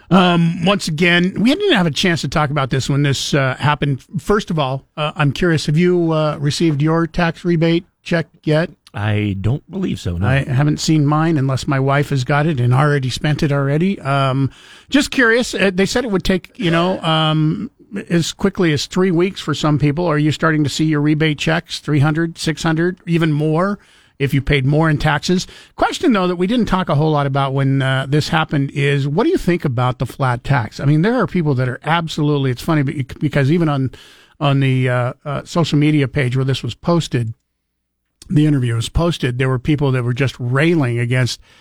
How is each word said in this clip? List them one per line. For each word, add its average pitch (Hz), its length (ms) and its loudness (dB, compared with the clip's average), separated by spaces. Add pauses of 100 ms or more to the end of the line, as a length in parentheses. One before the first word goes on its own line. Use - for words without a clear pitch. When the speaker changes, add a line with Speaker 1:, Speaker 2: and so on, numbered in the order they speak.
(100)
Speaker 1:
Um, 175 560 2
once 202 200 0
again, 175 560 0
we 254 120 4
didn't 403 180 0
have 185 140 2
a 160 40 0
chance 170 300 0
to 147 80 -4
talk 151 220 0
about 139 180 -2
this 135 220 -2
when 139 120 2
this, 139 300 -2
uh, 135 260 0
happened. 143 460 -2 (160)
First 208 300 -2
of 165 80 -2
all, 135 260 -4 (140)
uh, 151 180 -4
I'm 143 160 2
curious: 165 320 0
have 151 140 0
you, 175 340 2
uh, 156 240 0
received 147 460 0
your 165 240 2
tax 170 400 -4
rebate 165 400 0 (160)
check 165 240 -2 (180)
yet? 156 240 0 (280)
Speaker 2:
I 104 440 0
don't 110 280 -2
believe 175 300 -4
so, 85 200 -6
no. 98 100 0
Speaker 1:
I 135 160 2
haven't 147 340 0
seen 156 260 2
mine 156 320 2
unless 131 300 -2
my 135 140 0
wife 139 300 0
has 139 120 0
got 147 240 0
it 156 140 0
and 123 120 2
already 139 380 2
spent 151 320 -2
it 156 80 2
already. 143 500 0
Um, 135 520 0 (360)
just 277 220 0
curious. 233 420 2
Uh, 196 220 0
they 185 100 2
said 247 200 -2
it 233 80 -4
would 190 100 0
take, - 380 -2
you 180 100 0
know, 175 320 0
um, 156 720 0 (360)
as 170 240 0
quickly 190 400 0
as 139 140 -2
three 185 240 0
weeks 180 300 0
for - 120 -4
some 147 280 0
people. 147 260 0
Are 151 100 0
you 151 140 2
starting 156 320 0
to 135 80 -2
see - 140 -2
your 156 160 0
rebate 151 380 0
checks, - 420 -4
three 151 180 -2
hundred, 160 400 0
six 160 240 -4
hundred, 165 420 -2
even 165 280 0
more 156 480 -2 (400)
if 139 120 -2
you 139 80 2
paid 139 240 0
more 147 240 2
in 151 100 0
taxes? 151 500 0 (260)
Question, - 380 0
though, 190 160 2
that 180 80 -2
we 180 100 -2
didn't 226 200 0
talk 185 220 0
a 165 60 0
whole 156 160 2
lot 143 160 0
about 139 260 -2
when, 135 300 0
uh, 131 260 -2
this 147 200 0
happened 156 420 0
is, 143 380 0
what 160 160 0
do 330 60 2
you 381 80 2
think 175 260 -2
about 127 340 -2
the 131 80 -4
flat 123 380 -4
tax? - 340 -2
I - 60 -6
mean, 151 180 2
there 226 120 2
are 240 120 0
people 151 280 0
that 127 140 0
are 120 140 -8
absolutely, 147 720 0
it's 123 100 -8
funny 151 220 0
be-, 135 180 -4 (160)
because 139 320 0
even 170 180 2
on, 135 220 -2 (480)
on 139 220 2
the, 131 280 2
uh, 123 240 0 (120)
uh, 143 200 -6
social 165 340 0
media 147 280 2
page 127 300 -2
where 131 80 0
this 131 180 -2
was 117 140 -6
posted, 143 580 -2 (960)
the 151 180 4
interview 127 280 0
was 113 140 -4
posted, 151 500 -2
there 131 100 0
were 131 100 0
people 139 340 0
that 127 120 0
were 120 80 0
just 123 260 -2
railing 135 600 0
against 120 420 0 (200)